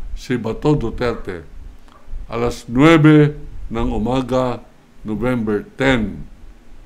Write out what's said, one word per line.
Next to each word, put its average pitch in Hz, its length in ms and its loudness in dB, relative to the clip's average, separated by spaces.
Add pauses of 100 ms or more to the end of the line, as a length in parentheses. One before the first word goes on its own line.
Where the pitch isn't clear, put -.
(120)
si - 240 -6
Bato 113 400 -2
Duterte. 110 640 -4 (880)
Alas 117 400 -4
nuwebe 151 680 6 (380)
ng 113 220 -2
umaga, 123 680 -2 (460)
November 107 580 -2 (140)
ten, 107 500 -2 (580)